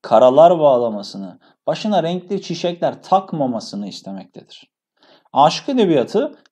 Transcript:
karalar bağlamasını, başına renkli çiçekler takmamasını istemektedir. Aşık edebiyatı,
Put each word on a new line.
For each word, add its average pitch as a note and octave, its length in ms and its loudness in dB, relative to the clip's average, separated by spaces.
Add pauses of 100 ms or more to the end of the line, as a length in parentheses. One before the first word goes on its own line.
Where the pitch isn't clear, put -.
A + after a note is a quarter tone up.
karalar C#3 580 6
bağlamasını, G#2+ 800 -2 (280)
başına E3+ 360 -2
renkli F3+ 380 -6
çiçekler F3 600 -6
takmamasını B2+ 840 -4
istemektedir. - 840 -18 (640)
Aşık D3+ 360 0
edebiyatı, G#3+ 680 0 (160)